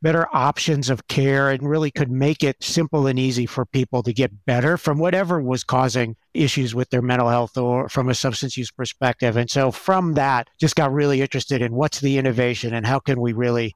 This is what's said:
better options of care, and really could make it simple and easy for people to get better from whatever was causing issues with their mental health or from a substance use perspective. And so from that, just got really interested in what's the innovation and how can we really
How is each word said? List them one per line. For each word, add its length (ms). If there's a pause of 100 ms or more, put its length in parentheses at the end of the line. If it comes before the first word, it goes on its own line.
better 320
options 560
of 180
care, 420
and 200
really 220
could 200
make 320
it 180
simple 460
and 100
easy 280
for 200
people 380
to 80
get 340
better 300
from 220
whatever 440
was 220
causing 540 (160)
issues 420
with 140
their 120
mental 280
health 280
or 300
from 220
a 40
substance 440
use 140
perspective. 640
And 120
so 220
from 440
that, 340 (100)
just 160
got 160
really 300
interested 400
in 120
what's 280
the 160
innovation 560
and 120
how 140
can 220
we 100
really 440